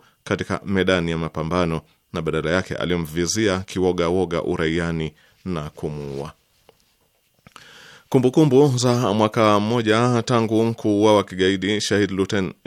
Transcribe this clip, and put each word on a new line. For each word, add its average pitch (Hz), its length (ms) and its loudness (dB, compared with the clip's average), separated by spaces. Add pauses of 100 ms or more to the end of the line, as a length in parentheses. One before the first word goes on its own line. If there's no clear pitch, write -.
(240)
katika - 420 -4
medani 92 440 0
ya 82 80 -4
mapambano 82 640 -2 (320)
na 87 100 -6
badala 78 280 -4
yake 90 240 -2
alimvizia 87 840 -2
kiwoga 90 500 -2
woga 85 340 -2
uraiani 82 680 -2 (320)
na 78 260 -6
kumuua. 73 600 -10 (1800)
Kumbukumbu 135 680 4
za 120 360 0
mwaka 107 480 2
mmoja 117 600 0
tangu 113 520 0
kuuawa 104 500 4
kigaidi 95 560 0
Shahid 101 300 0
Luten 95 420 -2 (140)